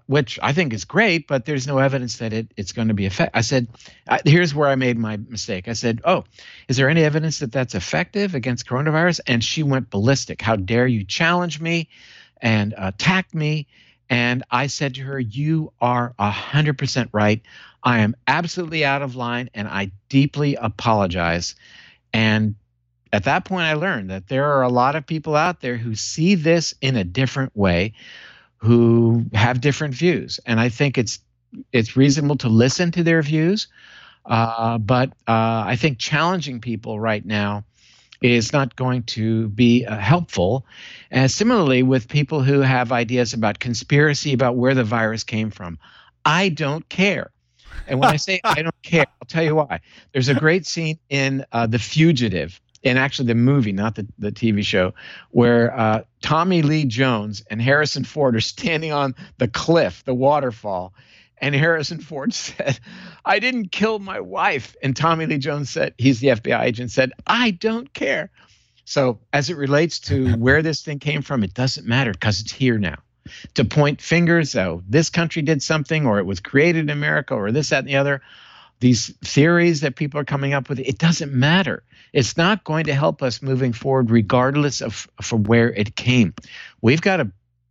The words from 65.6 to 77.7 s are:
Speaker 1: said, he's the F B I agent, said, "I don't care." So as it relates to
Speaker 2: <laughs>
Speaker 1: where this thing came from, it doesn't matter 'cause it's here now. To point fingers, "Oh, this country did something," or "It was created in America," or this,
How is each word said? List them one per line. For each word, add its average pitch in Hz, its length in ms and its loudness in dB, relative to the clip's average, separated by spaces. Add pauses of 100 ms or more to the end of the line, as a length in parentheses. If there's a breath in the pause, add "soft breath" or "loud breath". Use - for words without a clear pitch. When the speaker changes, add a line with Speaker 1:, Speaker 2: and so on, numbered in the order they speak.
Speaker 1:
said, - 280 -4
he's 120 220 2
the 135 100 2
F 113 120 0
B - 100 -2
I 117 140 0
agent, 123 240 -4
said, 131 220 0 (140)
"I 226 260 2
don't 226 420 -4
care." - 360 -4 (540 soft breath)
So 127 340 0 (140)
as 143 180 0
it 175 60 -6
relates 143 440 0
to 131 320 0
Speaker 2:
<laughs> 113 40 2
Speaker 1:
where 131 260 4
this 156 200 -2
thing 147 160 -8
came 147 240 -4
from, 135 200 -2
it 92 120 -4
doesn't 127 320 -2
matter 120 280 0
'cause 104 260 -2
it's 107 120 -10
here 120 260 0
now. 82 200 -4 (560 loud breath)
To 139 100 2
point 147 360 2
fingers, 165 540 2
"Oh, 90 340 -2
this 151 220 2
country 165 320 -2
did 143 220 0
something," 156 420 -2
or 104 140 2
"It 90 60 -2
was 95 120 -4
created 160 460 2
in 147 60 -4
America," 147 440 -2
or 104 160 -2
this, 143 200 -2